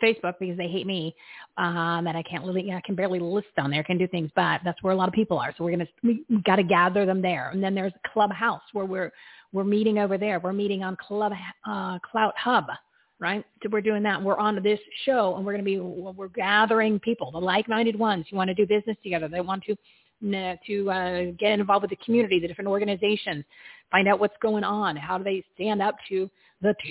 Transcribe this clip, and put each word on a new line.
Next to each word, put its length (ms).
Facebook 340
because 200
they 100
hate 180
me, 300
um, 500
and 100
I 60
can't 200
really, 300
I 120
can 80
barely 260
list 280
on 140
there, 100
can 160
do 80
things, 300
but 300
that's 180
where 80
a 60
lot 100
of 60
people 260
are. 180
So 60
we're 80
gonna, 160
we, 260
we 120
gotta 220
gather 420
them 160
there. 300
And 120
then 100
there's 200
Clubhouse 500
where 100
we're, 280
we're 100
meeting 360
over 180
there. 240
We're 100
meeting 320
on 140
Club, 340
uh, 340
Clout 380
Hub, 280
right? 240
So 80
we're 80
doing 240
that. 180
We're 160
on 240
this 200
show, 320
and 80
we're 80
gonna 100
be, 160
we're 480
gathering 720
people, 320
the 80
like-minded 580
ones 320
who 60
wanna 180
do 140
business 360
together. 260
They 100
want 240
to, 140
n-, 460
to, 240
uh, 320
get 180
involved 260
with 80
the 120
community, 380
the 80
different 180
organizations, 800
find 200
out 100
what's 220
going 240
on, 320
how 200
do 60
they 220
stand 260
up 140
to 200
the 140